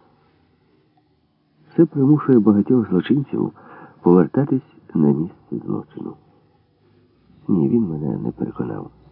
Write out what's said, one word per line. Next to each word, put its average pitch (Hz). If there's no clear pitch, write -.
Це 170
примушує 143
багатьох 104
злочинців 92
повертатись 92
на 73
місце -
злочину. -
Ні, 90
він 117
мене 73
не 57
переконав. 58